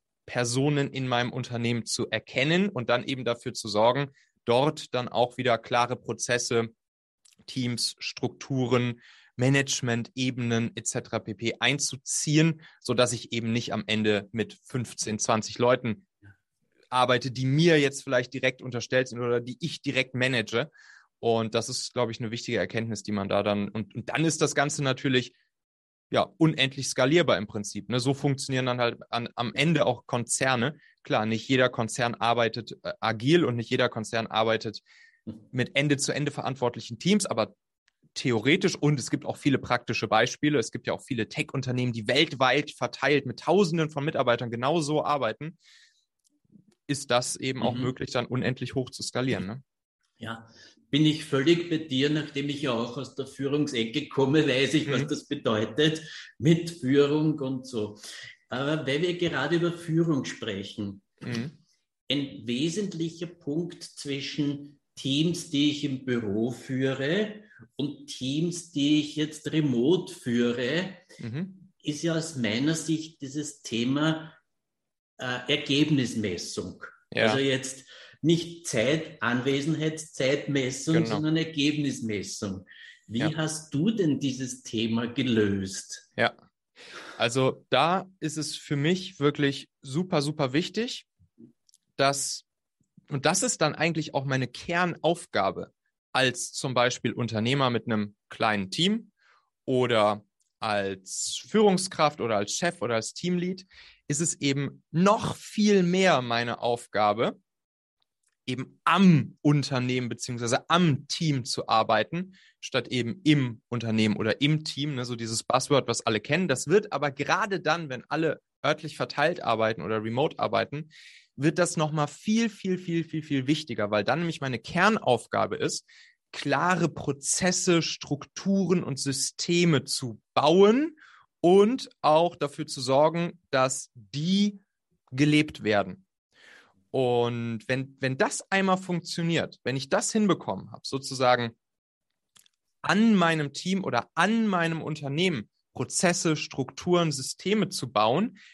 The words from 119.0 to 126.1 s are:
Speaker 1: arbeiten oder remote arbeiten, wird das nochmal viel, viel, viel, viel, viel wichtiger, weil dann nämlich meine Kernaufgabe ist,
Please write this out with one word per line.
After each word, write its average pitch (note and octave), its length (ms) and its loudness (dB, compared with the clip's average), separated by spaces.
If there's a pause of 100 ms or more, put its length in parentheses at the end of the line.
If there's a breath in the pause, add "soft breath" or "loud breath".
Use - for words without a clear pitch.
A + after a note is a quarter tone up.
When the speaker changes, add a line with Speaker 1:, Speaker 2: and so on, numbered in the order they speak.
Speaker 1:
arbeiten A2 400 0
oder G#2+ 200 -4
remote A#2 360 -2
arbeiten, A2 500 -2 (480 loud breath)
wird D#3+ 220 2
das E3+ 180 0
nochmal D3+ 320 0
viel, A3+ 400 0
viel, F#3 300 -4
viel, E3 260 -2
viel, D#3+ 180 -8
viel C3+ 240 -2
wichtiger, A#2 440 -2
weil G#2 120 2
dann A#2+ 180 0
nämlich E3+ 200 -4
meine C3 180 -4
Kernaufgabe B2 1000 0
ist, - 300 -4 (460 soft breath)